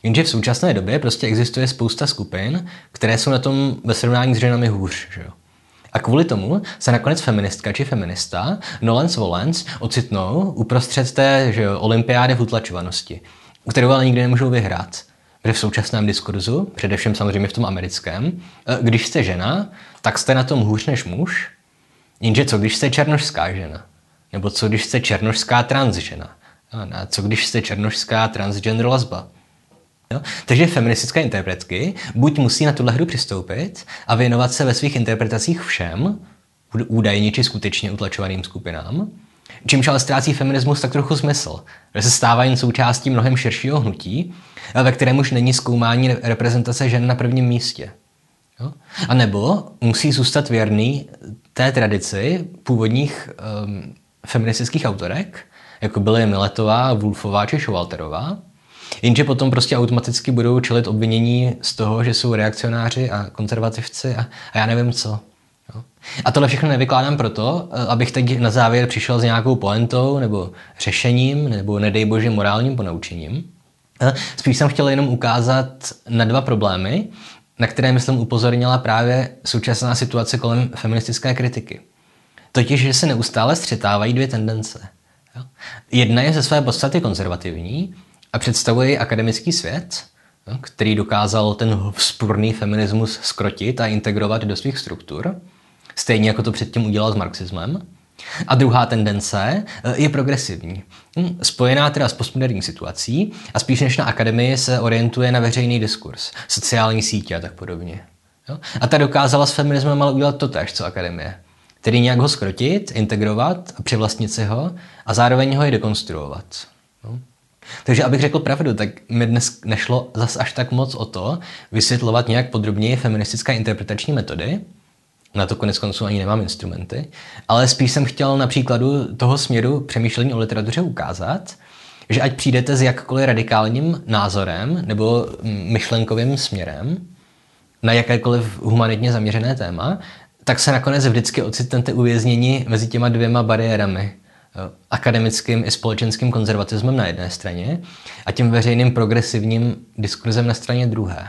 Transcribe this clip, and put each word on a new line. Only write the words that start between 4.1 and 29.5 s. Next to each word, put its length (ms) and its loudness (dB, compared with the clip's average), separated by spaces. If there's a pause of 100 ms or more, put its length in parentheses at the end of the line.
s 40 2
ženami 300 2
hůř, 460 -2
že 60 -12
jo? 120 -16 (600)
A 60 0
kvůli 260 4
tomu 380 0 (160)
se 140 2
nakonec 280 2
feministka 520 0
či 120 -2
feminista 720 -4 (240)
Nolens 340 2
Volens 500 0 (140)
ocitnou 760 -2
uprostřed 560 0
té, 400 4
že 100 0
jo, 160 0
olympiády 560 4
v 60 0
utlačovanosti, 800 -4 (500)
kterou 200 4
ale 140 6
nikdy 180 4
nemůžou 280 4
vyhrát. 520 -2 (400)
Protože 100 2
v 60 0
současném 480 0
diskurzu, 680 -2
především 400 -2
samozřejmě 340 0
v 40 -6
tom 120 0
americkém, 680 -4 (340)
eh, 160 -2
když 240 2
jste 160 0
žena, 480 -2 (320)
tak 160 0
jste 160 2
na 100 2
tom 160 2
hůř 260 2
než 180 -2
muž. 440 -4 (720)
Jenže 240 4
co, 140 0
když 180 0
jste 140 0
černošská 640 0
žena? 340 -10 (460)
Nebo 180 -2
co, 180 -2
když 160 0
jste 160 -2
černošská 600 0
trans 340 0
žena? 400 -10 (560)
A 140 -10
co, 160 -4
když 240 0
jste 160 -2
černošská 680 -2
transgender 580 -2
lesba? 420 0 (840)